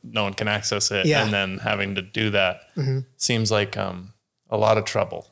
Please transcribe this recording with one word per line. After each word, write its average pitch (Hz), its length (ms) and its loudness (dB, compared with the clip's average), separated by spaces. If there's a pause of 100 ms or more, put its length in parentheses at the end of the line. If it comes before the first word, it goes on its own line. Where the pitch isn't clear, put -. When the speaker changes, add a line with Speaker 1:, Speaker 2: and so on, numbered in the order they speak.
Speaker 1:
no 113 200 -4
one 98 100 -2
can 107 140 -4
access 104 420 0
it, 104 160 0
Speaker 2:
Yeah. 151 180 4
Speaker 1:
and 107 80 0
then 95 280 0
having 101 360 -2
to 95 60 -2
do 107 300 -2
that 95 300 2 (140)
Speaker 2:
Mm-hmm. 135 240 0 (180)
Speaker 1:
seems 113 340 0
like, 104 260 2
um, 95 360 -6 (360)
a 110 80 0
lot 107 200 4
of 104 60 2
trouble. - 480 -4